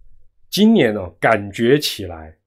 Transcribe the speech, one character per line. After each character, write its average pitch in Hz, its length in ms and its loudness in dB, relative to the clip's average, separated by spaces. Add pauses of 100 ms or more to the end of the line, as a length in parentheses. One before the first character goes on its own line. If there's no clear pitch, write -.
(520)
今 214 200 4
年 123 240 2
哦， 92 240 -10
感 104 320 0
觉 120 280 2
起 104 260 -8
来， 80 300 -16 (120)